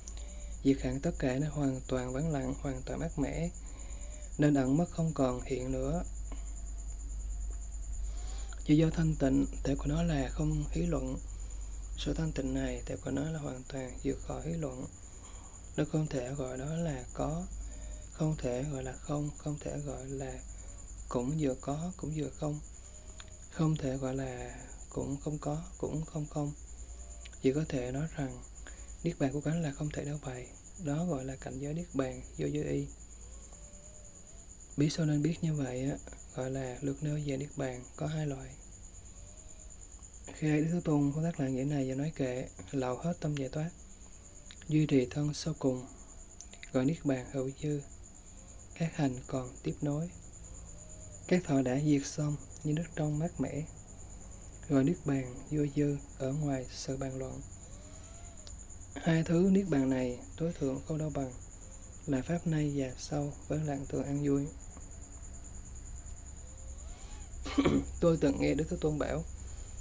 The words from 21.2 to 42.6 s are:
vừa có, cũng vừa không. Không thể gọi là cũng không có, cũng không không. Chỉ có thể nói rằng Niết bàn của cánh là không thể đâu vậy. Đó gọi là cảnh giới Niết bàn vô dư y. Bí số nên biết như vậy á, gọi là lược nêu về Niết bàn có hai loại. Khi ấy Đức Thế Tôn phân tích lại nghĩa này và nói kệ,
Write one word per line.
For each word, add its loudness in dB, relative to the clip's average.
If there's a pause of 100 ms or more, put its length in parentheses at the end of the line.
vừa 4
có, -2
cũng -4
vừa 0
không. -2 (920)
Không 4
thể 0
gọi 0
là -4 (340)
cũng -2
không -2
có, 0 (140)
cũng -2
không -2
không. 0 (920)
Chỉ 8
có 4
thể 0
nói 0
rằng -2 (640)
Niết 0
bàn 4
của 0
cánh 2
là 2
không -2
thể -2
đâu -2
vậy. -6 (360)
Đó 2
gọi 0
là -4
cảnh -6
giới -2
Niết -2
bàn 0 (160)
vô 2
dư 2
y. 2 (1900)
Bí 8
số 2
nên 4
biết 4
như 2
vậy 0
á, 0 (380)
gọi -2
là -2
lược -2
nêu 0
về 0
Niết -4
bàn -2 (120)
có -2
hai 0
loại. -4 (1800)
Khi 0
ấy 6
Đức 2
Thế 4
Tôn 6
phân 2
tích 0
lại 2
nghĩa 2
này 2
và 0
nói 0
kệ, 0 (220)